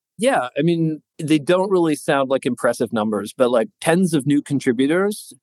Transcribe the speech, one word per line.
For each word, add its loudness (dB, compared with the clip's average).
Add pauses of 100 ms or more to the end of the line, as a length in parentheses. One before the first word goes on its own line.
(180)
Yeah, 0
I -2
mean, 0 (160)
they 0
don't 0
really 2
sound -2
like -2
impressive -2
numbers, -2
but, 2
like, 0 (100)
tens 0
of 0
new 2
contributors -2